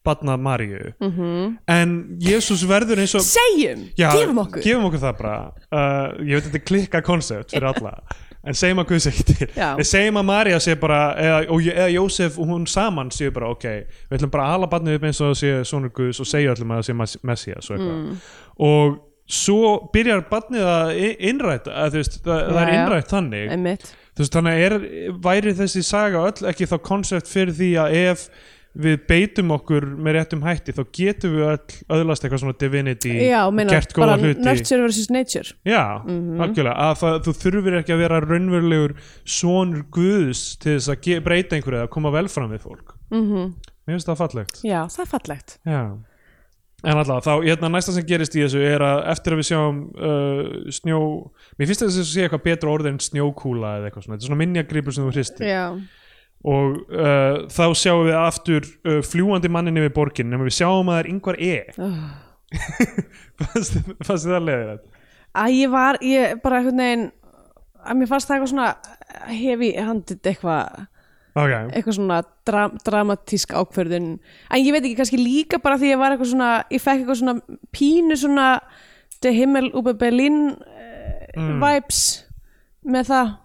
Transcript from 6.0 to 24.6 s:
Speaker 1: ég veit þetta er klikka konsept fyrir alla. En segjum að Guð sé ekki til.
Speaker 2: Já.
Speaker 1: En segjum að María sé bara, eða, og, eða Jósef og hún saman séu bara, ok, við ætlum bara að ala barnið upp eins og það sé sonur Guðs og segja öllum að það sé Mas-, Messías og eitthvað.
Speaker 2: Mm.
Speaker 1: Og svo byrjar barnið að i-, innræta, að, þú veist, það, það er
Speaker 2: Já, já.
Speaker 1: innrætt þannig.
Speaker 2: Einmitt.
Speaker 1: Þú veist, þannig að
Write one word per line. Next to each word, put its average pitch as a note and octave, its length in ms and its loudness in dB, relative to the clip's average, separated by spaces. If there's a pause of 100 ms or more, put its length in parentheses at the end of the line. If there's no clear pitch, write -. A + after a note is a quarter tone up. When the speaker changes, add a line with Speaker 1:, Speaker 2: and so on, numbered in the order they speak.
Speaker 1:
ég C#3+ 80 0
veit D3 160 0
þetta C3+ 100 -4
er - 60 -14
klikka F#3 360 2
konsept C#3 520 -2
fyrir C3+ 160 0
alla. B2 240 -6 (460)
En C#3 180 -6
segjum F#3 240 2
að E3 80 -2
Guð E3+ 160 2
sé C#3 80 0
ekki - 160 2
til. - 220 2
Speaker 2:
Já. E3 180 -2
Speaker 1:
En C#3+ 160 0
segjum G#3 320 2
að G3 160 2
María G3+ 260 4
sé E3 140 2
bara, D3+ 260 2 (120)
eða, D#3 340 2
og, E3 160 2
eða F3 320 2
Jósef F3 480 0
og D#3+ 80 -2
hún E3+ 160 -2
saman E3+ 480 -2
séu C#3 160 -2
bara, A#2 240 -4
ok, A#2 160 -8 (400)
við C3+ 80 -2
ætlum C#3 160 -2
bara C#3+ 160 2
að F3+ 80 2
ala F3 160 0
barnið D#3+ 240 0
upp D3+ 80 -2
eins D3+ 160 0
og C#3+ 80 4
það C3+ 100 0
sé C#3+ 220 2
sonur C3 320 -4
Guðs B2 260 -2
og C3 60 -6
segja C#3 320 2
öllum A#2 160 -4
að A2+ 80 -2
það A#2 80 -4
sé A#2 80 -2
Mas-, A2+ 240 -4
Messías - 480 -6
og - 80 -4
eitthvað. F3 240 -4
Speaker 2:
Mm. F3+ 200 -8 (360)
Speaker 1:
Og D3 440 4 (200)
svo G#3+ 460 2 (180)
byrjar A3 420 2
barnið A3 400 -2
að E3 220 2 (100)
i-, G#3+ 140 0 (160)
innræta, A3 420 -2
að, D3 220 -2
þú D#3 80 0
veist, - 160 -4
það, E3 240 -2
það D#3+ 180 0
er E3+ 80 4
Speaker 2:
Já, E3 60 4
já. E3 80 4
Speaker 1:
innrætt F3 320 0
þannig. A2+ 400 -2
Speaker 2:
Einmitt. F3+ 320 -2 (260)
Speaker 1:
Þú - 80 -6
veist, C#3+ 140 -2
þannig E3 180 2
að E3 140 2